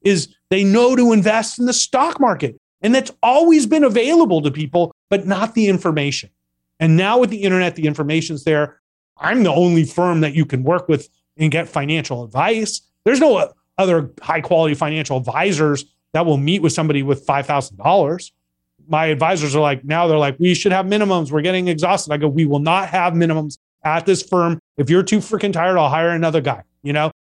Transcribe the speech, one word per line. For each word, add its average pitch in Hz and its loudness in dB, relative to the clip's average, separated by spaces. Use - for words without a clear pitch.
is 185 0
they 196 0
know 240 4
to 240 4
invest 220 0
in 240 0
the 247 0
stock 277 -2
market. 180 -2
And 220 2
that's 262 0
always 302 4
been 294 2
available 240 2
to 147 -2
people, 156 -2
but 196 -2
not 196 -4
the 220 2
information. 156 -2
And 160 4
now 202 2
with 247 4
the 202 -6
internet, 185 0
the 156 -4
information's 151 -4
there. 151 -2
I'm 226 0
the 170 2
only 170 4
firm 175 -2
that 147 -2
you 156 0
can 127 -4
work 175 -2
with 143 -2
and 156 0
get 160 -4
financial 143 -6
advice. 196 -4
There's 254 2
no 233 2
other 170 0
high 160 -4
quality 160 0
financial 151 -4
advisors 147 -2
that 170 0
will 156 2
meet 160 -2
with 160 0
somebody 151 -2
with 135 -4
five 139 -2
thousand 139 -4
dollars. 165 0
My 160 0
advisors 151 0
are 156 2
like, 139 0
now 165 0
they're 156 2
like, 139 0
"We 180 2
should 190 0
have 185 0
minimums. 190 0
We're 151 0
getting 180 -2
exhausted." 175 -2
I 147 0
go, 151 0
"We 151 0
will 143 0
not 170 -2
have 175 0
minimums 156 -2
at 160 -2
this 190 0
firm. 170 -2
If 139 -2
you're 180 4
too 208 0
freaking 202 -4
tired, 180 0
I'll 151 2
hire 160 0
another 165 0
guy." 123 -6
You 143 -4
know, 151 -2